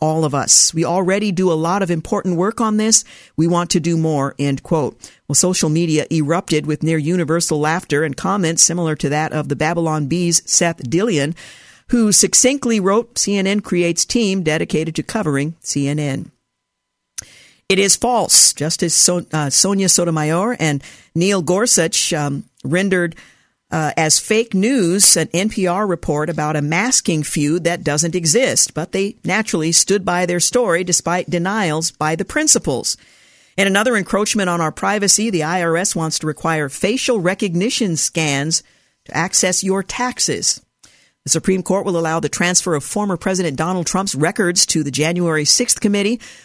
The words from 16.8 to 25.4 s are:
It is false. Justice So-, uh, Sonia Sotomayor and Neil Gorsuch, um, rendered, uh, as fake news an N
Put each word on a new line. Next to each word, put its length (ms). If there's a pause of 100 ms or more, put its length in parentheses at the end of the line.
It 80
is 180
false. 580
Justice 420
So-, 360
uh, 200
Sonia 360
Sotomayor 720
and 220 (320)
Neil 300
Gorsuch, 680
um, 340 (180)
rendered, 520 (560)
uh, 240
as 220
fake 380
news 600
an 160
N 180